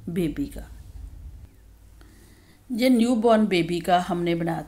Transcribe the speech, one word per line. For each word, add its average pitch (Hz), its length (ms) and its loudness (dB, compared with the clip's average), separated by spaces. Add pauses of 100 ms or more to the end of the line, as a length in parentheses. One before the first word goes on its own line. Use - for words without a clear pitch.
बेबी 170 380 -2
का। - 240 -14 (2000)
ये 240 160 2
न्यूबॉर्न 226 580 4
बेबी 175 340 0
का 180 180 4
हमने 175 360 -2
बनाया 165 340 -4